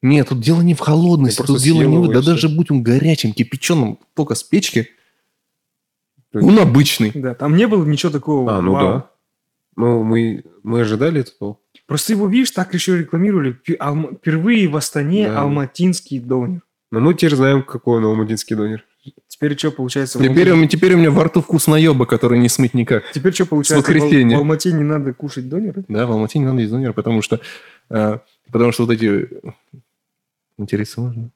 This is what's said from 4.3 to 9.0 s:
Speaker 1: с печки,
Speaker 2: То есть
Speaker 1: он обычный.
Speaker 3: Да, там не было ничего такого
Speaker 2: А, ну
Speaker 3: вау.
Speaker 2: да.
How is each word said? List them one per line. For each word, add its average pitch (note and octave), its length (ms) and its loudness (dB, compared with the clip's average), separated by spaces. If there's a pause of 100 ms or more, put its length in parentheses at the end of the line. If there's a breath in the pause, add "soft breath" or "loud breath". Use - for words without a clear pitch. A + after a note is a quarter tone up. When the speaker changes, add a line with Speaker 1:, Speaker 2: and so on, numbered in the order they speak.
Speaker 1:
с - 80 -8
печки, C#3+ 460 -2 (1400)
Speaker 2:
То A2 80 -4
есть G2+ 100 6
Speaker 1:
он G#3+ 80 8
обычный. D3 560 2
Speaker 3:
Да, B2+ 200 -6
там D3 220 -2
не A3+ 120 4
было G3+ 160 2
ничего D3+ 260 0
такого C3+ 460 -2
Speaker 2:
А, F#2 40 0
ну F#2 120 2
Speaker 3:
вау. A2+ 160 2
Speaker 2:
да. B2+ 220 -4 (680)